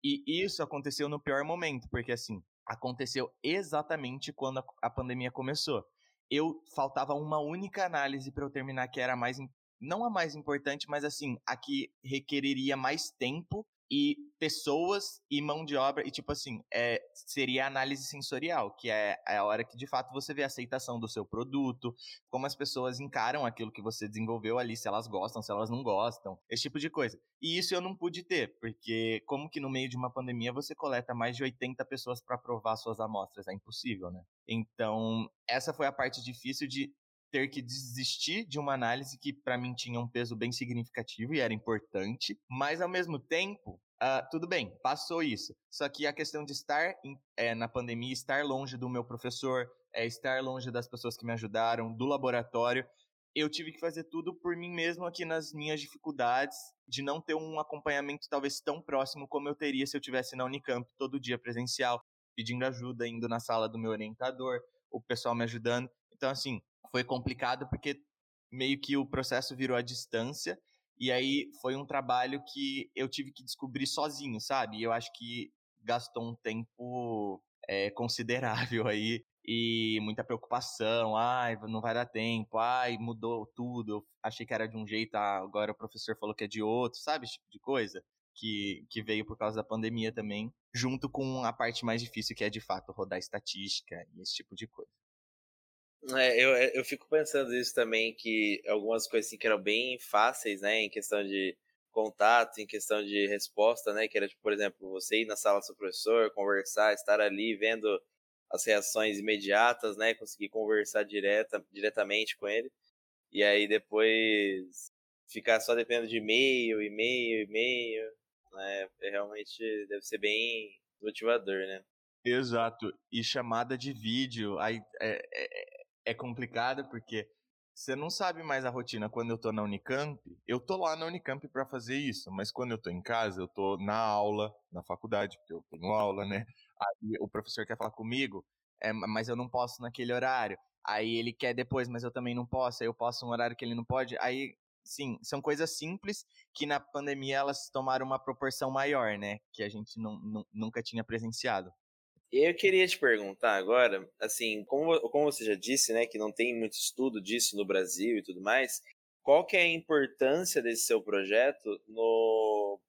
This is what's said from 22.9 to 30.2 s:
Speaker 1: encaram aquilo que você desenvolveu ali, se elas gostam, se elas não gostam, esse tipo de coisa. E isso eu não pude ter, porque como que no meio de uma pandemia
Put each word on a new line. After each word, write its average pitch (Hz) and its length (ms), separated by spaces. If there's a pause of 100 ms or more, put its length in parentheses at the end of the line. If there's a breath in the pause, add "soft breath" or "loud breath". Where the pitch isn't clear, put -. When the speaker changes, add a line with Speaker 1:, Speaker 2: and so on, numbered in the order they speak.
Speaker 1:
encaram 135 460
aquilo 113 260
que 107 120
você 107 260
desenvolveu 110 500
ali, 117 160
se 113 140
elas 110 180
gostam, 107 360
se 107 100
elas 107 180
não 123 120
gostam, 107 560 (100)
esse - 140
tipo 151 160
de 151 100
coisa. 139 320 (200)
E 165 180
isso 185 160
eu 180 60
não 185 140
pude 175 300
ter, 143 340
porque 113 680
como 143 240
que 151 100
no 135 100
meio 131 180
de 123 80
uma 123 140
pandemia 120 420